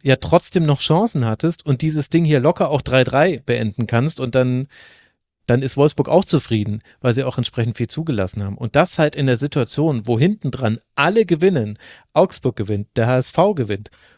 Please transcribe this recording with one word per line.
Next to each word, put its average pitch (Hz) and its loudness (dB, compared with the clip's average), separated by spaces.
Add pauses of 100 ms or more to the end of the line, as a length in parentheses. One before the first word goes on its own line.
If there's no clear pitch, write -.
ja 131 2
trotzdem - 0
noch 147 2
Chancen 160 0
hattest 135 -4
und 135 0
dieses 156 -2
Ding 170 2
hier 151 4
locker 151 2
auch 139 0
drei 127 4
drei 135 0
beenden 117 -2
kannst 127 -2
und 120 -6
dann, 127 0 (800)
dann 123 2
ist 135 -2
Wolfsburg 143 2
auch 180 4
zufrieden, 107 -2 (220)
weil 123 0
sie 127 0
auch 123 -6
entsprechend 117 -4
viel 120 -6
zugelassen 107 -4
haben. 98 -8
Und 120 -4
das 175 2
halt 151 0
in 143 -2
der 127 2
Situation, 139 -2
wo 120 2
hinten 160 0
dran 113 -2 (180)
alle 190 2
gewinnen, 156 0 (360)
Augsburg 156 0
gewinnt, 104 -4
der 117 0
H 127 2
S 131 -2
V 196 2
gewinnt 104 -6 (280)